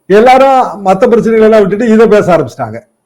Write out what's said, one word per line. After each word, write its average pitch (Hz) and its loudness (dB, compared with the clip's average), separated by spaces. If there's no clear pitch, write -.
எல்லாரும் 247 0
மத்த 190 0
பிரச்சனைகள் 220 0
எல்லாம் 214 2
விட்டுட்டு 220 -2
இதை 220 2
பேச 185 0
ஆரம்பிச்சிட்டாங்க. 117 -10